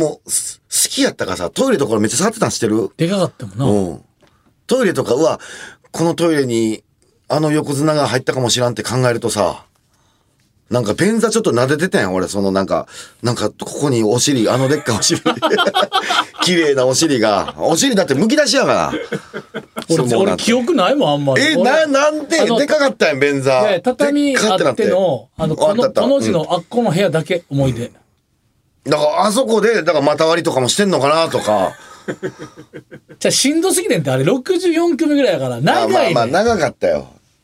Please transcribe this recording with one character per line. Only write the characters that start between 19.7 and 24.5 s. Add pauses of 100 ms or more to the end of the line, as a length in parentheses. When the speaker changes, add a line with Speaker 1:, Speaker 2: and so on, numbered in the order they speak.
Speaker 2:
俺、
Speaker 1:
そ
う、
も
う
な
ん
て。
Speaker 2:
俺
記
憶
な
い
も
ん、
あ
ん
ま
り。
Speaker 1:
え、
Speaker 2:
俺、
Speaker 1:
な、
な
ん
で？
Speaker 2:
あ
の、
Speaker 1:
で
か
か
っ
た
や
ん、
便
座。
Speaker 2:
い
や、
畳
あ
っ
て
の、